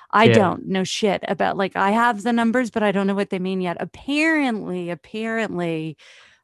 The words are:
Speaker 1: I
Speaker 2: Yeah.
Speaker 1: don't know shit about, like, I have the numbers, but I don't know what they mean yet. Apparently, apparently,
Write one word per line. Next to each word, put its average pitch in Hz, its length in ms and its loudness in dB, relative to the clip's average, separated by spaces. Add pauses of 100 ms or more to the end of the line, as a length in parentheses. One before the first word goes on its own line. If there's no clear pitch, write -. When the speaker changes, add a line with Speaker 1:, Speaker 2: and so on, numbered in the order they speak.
(120)
Speaker 1:
I 226 140 6
Speaker 2:
Yeah. 233 100 8
Speaker 1:
don't 185 320 2
know 190 180 0
shit - 420 -2
about, 190 300 -2
like, 190 180 -2
I 196 160 2
have 233 320 0
the 240 80 -2
numbers, 233 400 0
but 226 100 -2
I 208 120 2
don't 196 140 0
know 196 80 0
what 196 140 -2
they 190 100 -4
mean 185 220 -2
yet. 175 200 -4
Apparently, 226 1080 -2
apparently, 175 1080 -4 (460)